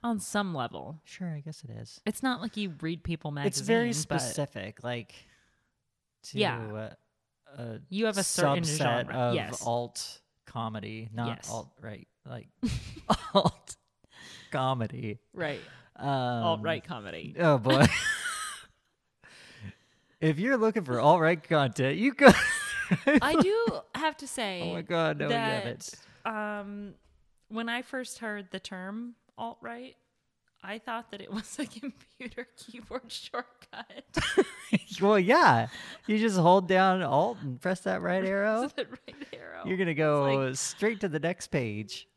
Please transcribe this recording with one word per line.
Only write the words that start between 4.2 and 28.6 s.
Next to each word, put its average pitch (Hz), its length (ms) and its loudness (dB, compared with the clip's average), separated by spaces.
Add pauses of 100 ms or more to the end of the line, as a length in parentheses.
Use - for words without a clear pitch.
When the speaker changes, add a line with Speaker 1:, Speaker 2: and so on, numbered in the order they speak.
Speaker 2:
specific, 113 640 -6
like, 120 300 -8 (1080)
to - 140 -10
Speaker 1:
Yeah. 110 520 -4 (680)
Speaker 2:
a, 139 60 -12
a 113 180 -10 (100)
Speaker 1:
You 202 160 -2
have 214 120 0
a 196 60 0
certain 165 420 2
Speaker 2:
subset 156 120 -2 (300)
Speaker 1:
genre. - 80 -6
Speaker 2:
of 123 200 0
Speaker 1:
Yes. 101 300 -4
Speaker 2:
alt 120 560 -4 (240)
comedy, 110 680 -8
not 117 160 -4
Speaker 1:
Yes. 117 200 -10
Speaker 2:
alt-right, 110 580 -12 (180)
like, 120 240 -14 (120)
<laughs> - 720 -4
alt - 440 0 (760)
comedy. 123 680 -2 (140)
Speaker 1:
Right. 147 280 -6 (340)
Speaker 2:
Um, - 140 -6
Speaker 1:
Alt-right 123 760 0
comedy. 101 540 -10
Speaker 2:
Oh, 156 180 6
boy. 131 340 6
<laughs> - 40 -2 (2250)
If 156 180 2
you're 254 180 2
looking 220 260 2
for 123 160 0
alt-right 160 480 6
content, 139 500 2
you 247 160 2
go 277 160 12 (440)
<laughs> - 320 -2
Speaker 1:
I 294 360 6
do 427 400 2 (140)
have 302 220 -2
to 285 100 -14
say 196 360 -4
Speaker 2:
Oh 170 100 -4
my 170 80 -6
God, 160 380 0
no, 147 60 0
you 147 40 -2
Speaker 1:
that, 226 340 0
Speaker 2:
haven't. - 300 -10 (320)
Speaker 1:
um, 208 680 -8 (560)
when 226 200 -6
I 240 120 -4
first 254 380 -10
heard 208 300 -8
the 190 100 -8
term 208 560 -12 (220)